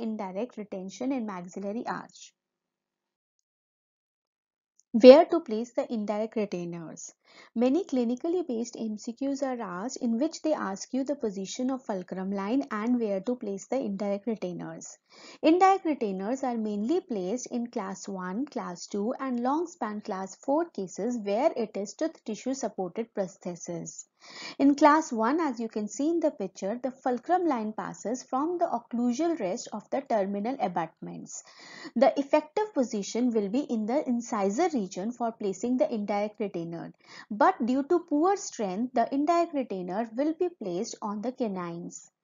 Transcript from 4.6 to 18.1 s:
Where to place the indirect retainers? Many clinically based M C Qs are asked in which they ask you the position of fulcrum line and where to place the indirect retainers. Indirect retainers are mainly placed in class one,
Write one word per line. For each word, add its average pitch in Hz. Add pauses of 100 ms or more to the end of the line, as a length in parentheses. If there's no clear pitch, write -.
Where 262
to 339
place 233
the -
indirect 214
retainers? 175 (400)
Many 262
clinically 254
based 240
M 220
C 233
Qs 277
are 254
asked 190
in 226
which 320
they 208
ask 196
you 262
the 277
position 220
of 254
fulcrum 190
line 202
and 226
where 202
to 247
place 196
the 247
indirect 202
retainers. 170 (420)
Indirect 370
retainers 226
are 240
mainly 214
placed 208
in 233
class 196
one, 190